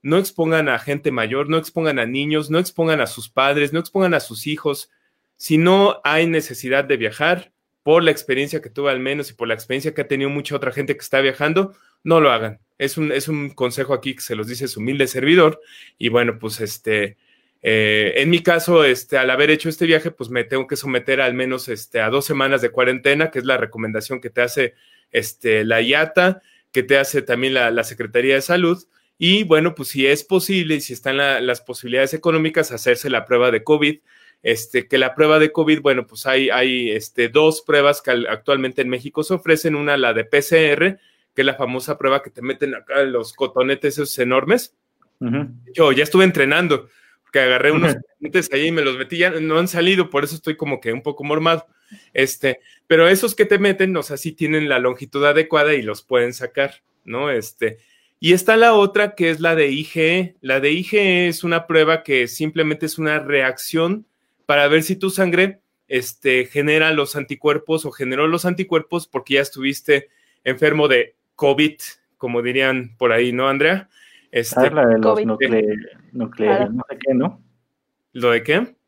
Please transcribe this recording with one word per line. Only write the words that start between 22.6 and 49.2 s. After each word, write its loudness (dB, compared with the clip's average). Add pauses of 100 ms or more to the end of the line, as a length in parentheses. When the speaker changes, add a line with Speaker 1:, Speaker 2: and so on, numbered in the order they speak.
Speaker 1:
de 0
cuarentena, 0
que -4
es -8
la 0
recomendación -8
que -12
te -2
hace, -2 (360)
este, -2
la 2
iata, 2 (300)
que 0
te 4
hace 0
también -2
la, 2
la 0
Secretaría 0
de 0
Salud. 0 (340)
Y 2
bueno, 2
pues -10
si 0
es 2
posible 0
y -6
si -12
están -4
la, 0
las -2
posibilidades -4
económicas, -2
hacerse -2
la -2
prueba 2
de -2
covid. 0 (420)
Este, -2
que -2
la 0
prueba 4
de 4
covid, 0
bueno, 0
pues -16
hay, 0
hay, 0
este, -2
dos 2
pruebas 2
que -4
al-, 0
actualmente -4
en -2
México -6
se -4
ofrecen. 0
Una, 0
la 0
de -2
P 2
C 2
R, 0 (380)
que 0
es 2
la 0
famosa -6
prueba 0
que -18
te -18
meten -6
acá -2
los -4
cotonetes -2
esos -6
enormes. 0 (420)
Speaker 2:
Ujú. -4 (240)
Speaker 1:
Yo 4
ya 2
estuve 6
entrenando, 2 (360)
porque 0
agarré 4
unos 2
Speaker 2:
Ujú. -12
Speaker 1:
cotonetes -4
ahí 0
y 0
me -2
los -2
metí, -8
ya 2